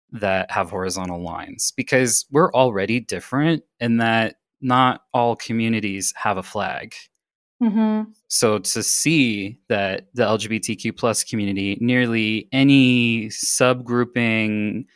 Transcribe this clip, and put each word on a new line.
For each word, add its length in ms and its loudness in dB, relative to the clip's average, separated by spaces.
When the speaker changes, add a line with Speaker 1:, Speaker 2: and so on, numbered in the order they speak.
Speaker 1:
that 400 -2
have 180 -2
horizontal 540 -6
lines, 520 -8
because 540 0
we're 240 2
already 460 2
different 640 -2
in 180 2
that 380 2
not 380 4
all 240 2
communities 800 -2
have 220 -2
a 60 -6
flag. 500 -8
Speaker 2:
Mm-hmm. 480 0
Speaker 1:
So 320 2
to 240 -4
see 720 0
that 440 -2
the 100 0
L 140 2
G 100 -8
B 120 -4
T 160 -6
Q 180 -6
plus 300 -2
community, 580 -4
nearly 720 0
any 760 4
subgrouping 1600 0